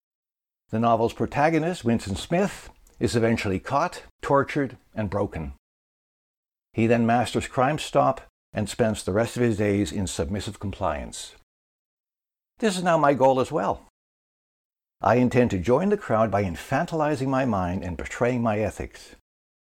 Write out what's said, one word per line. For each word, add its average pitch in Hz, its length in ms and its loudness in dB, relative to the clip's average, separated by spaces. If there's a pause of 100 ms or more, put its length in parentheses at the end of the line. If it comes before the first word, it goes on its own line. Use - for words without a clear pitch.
(680)
The 110 100 -2
novel's 113 340 2
protagonist, 156 720 0
Winston 104 320 0
Smith, - 520 -2 (300)
is 120 160 0
eventually 113 440 0
caught, - 440 -4 (180)
tortured, 139 560 0 (160)
and 107 160 -4
broken. 90 440 -4 (1200)
He 113 120 2
then 117 200 4
masters 117 420 0
Crime 143 320 0
Stop 135 420 0 (300)
and 104 160 -4
spends 110 360 -2
the 95 100 -4
rest 113 240 0
of 123 60 2
his 113 140 2
days 104 360 0
in 98 120 -2
submissive 98 540 -6
compliance. 87 760 -8 (1200)
This 214 160 0
is 180 80 -4
now 170 140 4
my 147 160 6
goal 131 260 4
as 123 120 0
well. 175 340 -2 (1120)
I 110 180 4
intend 123 340 4
to 98 80 0
join 131 300 2
the 208 80 2
crowd 110 340 0
by 101 120 2
infantilizing 143 840 -2
my 135 180 0
mind 92 380 -2
and 85 120 -6
betraying 123 460 -2
my 110 160 0
ethics. - 580 -6 (500)